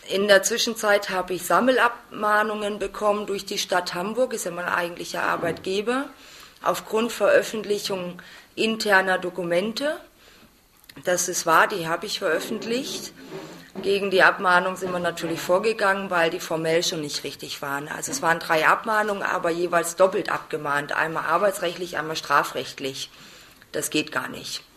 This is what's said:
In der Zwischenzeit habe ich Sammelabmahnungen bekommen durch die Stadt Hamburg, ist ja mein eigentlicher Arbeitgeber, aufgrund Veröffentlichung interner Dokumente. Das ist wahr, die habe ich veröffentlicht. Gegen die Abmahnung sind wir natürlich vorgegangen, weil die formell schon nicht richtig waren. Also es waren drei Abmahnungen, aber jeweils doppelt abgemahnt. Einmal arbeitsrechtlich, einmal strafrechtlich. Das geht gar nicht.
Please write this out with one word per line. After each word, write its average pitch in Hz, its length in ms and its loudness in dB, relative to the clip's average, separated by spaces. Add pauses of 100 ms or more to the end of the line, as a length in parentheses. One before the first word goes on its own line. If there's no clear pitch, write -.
In 196 200 0
der 196 140 8
Zwischenzeit 214 680 0
habe 185 240 -2
ich 170 140 -6
Sammelabmahnungen 214 1300 2
bekommen 208 460 -2
durch 196 220 -6
die 208 100 -6
Stadt 180 380 -2
Hamburg, 214 400 -2
ist - 100 -6
ja 180 60 -4
mein 175 160 -6
eigentlicher 175 560 -2
Arbeitgeber, 190 880 -2 (520)
aufgrund 220 500 0
Veröffentlichung 196 1080 0 (360)
interner 196 640 2
Dokumente. 185 760 -2 (1080)
Das 180 240 0
ist 175 180 -4
wahr, 175 220 6
die 185 180 -4
habe 170 200 -2
ich - 120 -8
veröffentlicht. 214 920 -4 (720)
Gegen 196 280 0
die 180 120 6
Abmahnung 180 520 6
sind 185 160 -6
wir 180 80 -2
natürlich 165 400 -4
vorgegangen, 196 720 0
weil 165 200 2
die 160 100 -4
formell 165 420 0
schon 165 200 -4
nicht 147 220 -8
richtig 143 360 -10
waren. 143 280 -6
Also 151 220 -8
es 139 120 -4
waren 170 180 2
drei 160 260 2
Abmahnungen, 208 560 2
aber - 280 0
jeweils 170 460 0
doppelt 190 340 4
abgemahnt. 147 600 -4
Einmal 156 340 -2
arbeitsrechtlich, 175 720 0
einmal 156 180 -6
strafrechtlich. 139 920 -2 (600)
Das - 200 -4
geht 151 200 0
gar 127 180 -4
nicht. - 360 -10 (120)